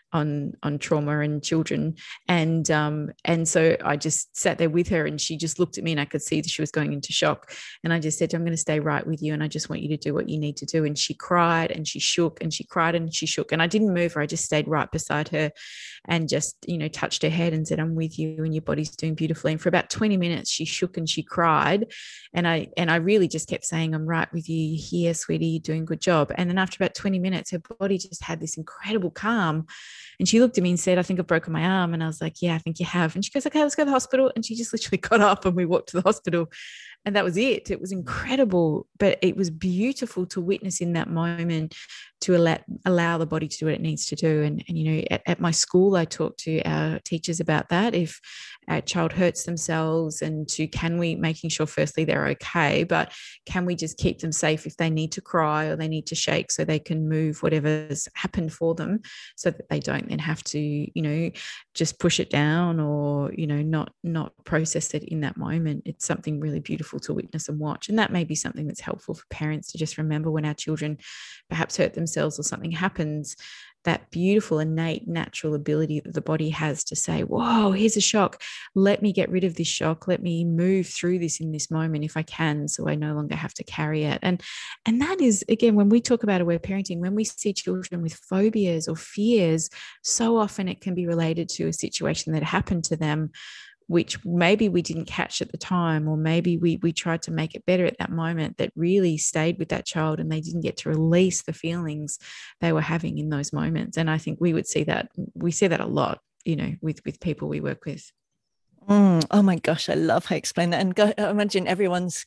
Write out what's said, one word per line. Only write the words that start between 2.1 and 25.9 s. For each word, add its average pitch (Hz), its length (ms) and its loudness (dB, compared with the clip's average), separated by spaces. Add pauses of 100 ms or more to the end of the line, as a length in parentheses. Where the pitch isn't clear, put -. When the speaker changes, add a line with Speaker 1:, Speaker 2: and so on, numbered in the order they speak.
Speaker 1:
And, 165 420 2
um, 151 400 2 (160)
and 165 200 2
so 160 380 6
I 147 140 2
just - 360 -2
sat - 220 0
there 165 140 2
with 175 180 2
her 165 160 2
and 151 160 -4
she - 160 -4
just 156 220 -4
looked 170 180 0
at - 80 -6
me 165 80 0
and 151 80 0
I 147 60 0
could - 160 -4
see 156 180 0
that 156 80 -4
she - 140 -2
was 151 80 -2
going 147 240 0
into 139 180 -6
shock. - 400 0 (320)
And 165 80 2
I 165 80 2
just 156 180 -2
said, 165 140 0
"I'm 170 100 0
gonna 165 140 0
stay 156 240 0
right 147 260 0
with 160 160 -4
you 151 120 -2
and 151 80 -2
I 151 60 0
just 156 200 -6
want 170 140 -6
you 147 80 -4
to 151 80 -2
do 147 160 -4
what - 160 -2
you 156 80 -2
need 147 200 -4
to - 60 -10
do." 156 220 0
And 147 100 -2
she - 160 -2
cried 170 580 2
and 156 160 -6
she - 140 -6
shook 165 400 0
and 160 140 -4
she - 100 -8
cried 170 300 0
and 165 200 -2
she - 120 -2
shook. - 260 -2
And 160 80 2
I 165 60 4
didn't 208 260 2
move 175 220 0
her. 151 80 0
I 151 40 0
just 165 200 -4
stayed 151 200 0
right 156 240 0
beside 151 380 -2
her 156 240 -2 (560)
and 165 180 2
just, - 300 -2 (100)
you 170 120 -4
know, 151 100 -2
touched - 340 -4
her 156 60 2
head 170 240 2
and 156 160 -2
said, 160 100 0
"I'm 160 160 0
with 160 240 -4
you 156 260 -4
and 160 100 0
your 156 80 -2
body's 151 340 -2
doing 160 180 -2
beautifully." 156 380 0
And 156 80 -2
for - 80 2
about 175 220 2
twenty 214 260 2
minutes, 170 340 0
she - 140 -2
shook - 320 -4
and 165 100 -4
she 156 160 -2
cried. 165 680 2 (400)
And 175 160 2
I, 165 200 0 (100)
and 170 120 2
I 165 60 6
really 180 320 4
just - 180 -4
kept - 200 -6
saying, 160 280 0
"I'm 156 120 -4
right 165 260 -2
with 165 160 -6
you. 165 100 -2
You're 156 300 -2
here, 170 240 2
sweetie. 165 360 -2
You're 165 120 0
doing 160 220 -2
a 160 40 -6
good 156 140 -4